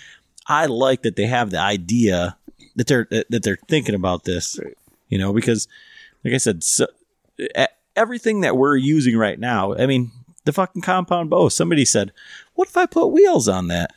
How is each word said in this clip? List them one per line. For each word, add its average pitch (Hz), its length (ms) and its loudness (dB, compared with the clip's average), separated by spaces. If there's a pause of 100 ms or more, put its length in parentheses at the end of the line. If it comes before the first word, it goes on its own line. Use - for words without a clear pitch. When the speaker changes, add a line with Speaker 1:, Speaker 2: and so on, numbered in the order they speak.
(460)
Speaker 1:
I 156 200 2
like 131 360 0
that 107 140 -4
they 104 100 0
have 120 240 0
the 85 100 -4
idea 95 760 0 (400)
that 120 120 -2
they're, 123 220 0
that 113 320 -2
they're 101 160 -2 (100)
thinking 139 260 0
about 90 300 -2
this, - 380 -6
Speaker 2:
Right. - 140 -14 (320)
Speaker 1:
you - 80 -2
know, 98 160 -2
because 113 340 0 (580)
like 127 100 -2
I 131 40 0
said, 101 240 -2
so, - 240 0 (520)
e-, - 100 -8 (480)
everything 220 460 0
that 131 160 0
we're 139 180 4
using 131 400 2
right 107 240 0
now, 104 340 -2
I 123 120 0
mean, 127 260 0 (320)
the 151 80 0
fucking 180 300 -4
compound 180 480 -2
bow, - 180 4
somebody 165 380 2
said, 98 260 0 (420)
"What 370 140 0
if - 80 -16
I 359 100 4
put 330 220 0
wheels 349 400 4
on 92 200 -2
that?" 87 280 -2